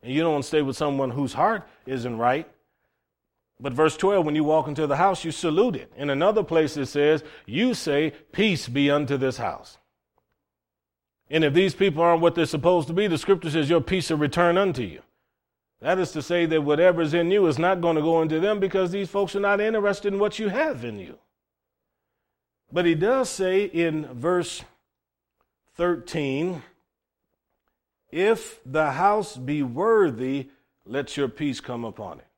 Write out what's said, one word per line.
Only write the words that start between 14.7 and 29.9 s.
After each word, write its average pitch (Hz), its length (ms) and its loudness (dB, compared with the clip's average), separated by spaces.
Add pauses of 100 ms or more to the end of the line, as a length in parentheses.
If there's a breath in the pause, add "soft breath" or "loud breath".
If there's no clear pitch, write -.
you." 95 180 -10 (800)
That 170 180 0
is 175 140 -2
to 156 80 -6
say 170 240 0
that 160 160 2
whatever's 160 540 2
in 170 160 2
you 196 160 4
is 143 120 0
not 175 220 0
going 170 160 2
to 156 60 0
go 165 180 2
into 156 180 0
them 202 220 0
because 190 300 0
these 196 180 -6
folks 196 260 -4
are 202 60 -2
not 202 180 0
interested 202 540 -2
in 196 60 -4
what 208 200 -2
you 220 120 -4
have 226 340 -4
in 110 140 -10
you. 90 200 -18 (1500)
But 175 140 0
he 170 100 4
does 233 360 0
say 190 340 0
in 156 480 -2
verse 165 520 -2 (1120)
thirteen, 165 880 -4 (1500)
"If 208 560 -2
the 147 240 0
house 190 460 0
be 143 260 -4
worthy, 139 840 0 (360 soft breath)